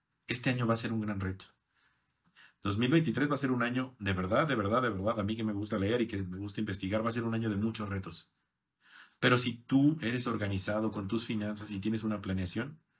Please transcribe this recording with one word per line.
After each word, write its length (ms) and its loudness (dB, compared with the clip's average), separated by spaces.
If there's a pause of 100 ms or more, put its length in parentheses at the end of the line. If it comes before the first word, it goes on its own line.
(260)
este 240 -2
año 160 0
va 80 4
a 40 2
ser 140 -2
un 100 -2
gran 180 -2
reto. 260 -4 (1200)
Dos 160 -2
mil 100 2
veintitrés 400 4
va 60 0
a 20 -2
ser 140 0
un 100 2
año 380 -2
de 140 0
verdad, 340 2
de 80 2
verdad, 260 2
de 80 2
verdad, 300 0
a 40 0
mí 120 -2
que 80 -4
me 100 -2
gusta 240 -2
leer 240 2
y 60 0
que 160 -4
me 160 -8
gusta 220 -6
investigar, 440 -2
va 40 0
a 40 -4
ser 120 -2
un 100 0
año 160 0
de 60 0
muchos 320 -2
retos. 440 -6 (840)
Pero 180 6
si 160 0
tú 480 4
eres 240 0
organizado 640 0
con 160 -4
tus 180 -2
finanzas 440 -4
y 100 -4
tienes 220 0
una 220 -2
planeación, 560 -2 (200)